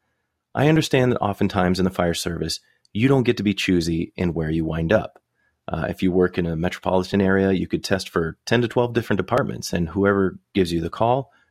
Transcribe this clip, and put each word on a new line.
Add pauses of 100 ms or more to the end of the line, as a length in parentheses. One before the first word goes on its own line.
(540)
I
understand
that
oftentimes
in
the
fire
service, (340)
you
don't
get
to
be
choosy
in
where
you
wind
up. (500)
Uh,
if
you
work
in
a
metropolitan
area,
you
could
test
for
ten
to
twelve
different
departments,
and
whoever (140)
gives
you
the
call, (200)